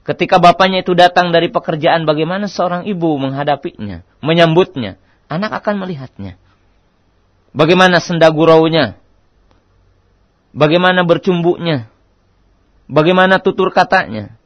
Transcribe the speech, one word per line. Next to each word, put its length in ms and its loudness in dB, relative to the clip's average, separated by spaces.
Ketika 320 0
bapaknya 480 2
itu 80 0
datang 400 2
dari 160 2
pekerjaan, 560 -2
bagaimana 400 -4
seorang 400 -6
ibu 320 -2
menghadapinya, 880 -6
menyambutnya. 800 0
Anak 400 -8
akan 160 -4
melihatnya. 560 -14
Bagaimana 400 2
senda 320 2
guraunya, 720 2
bagaimana 480 2
bercumbuknya, 880 0
bagaimana 560 2
tutur 320 -2
katanya, 720 -2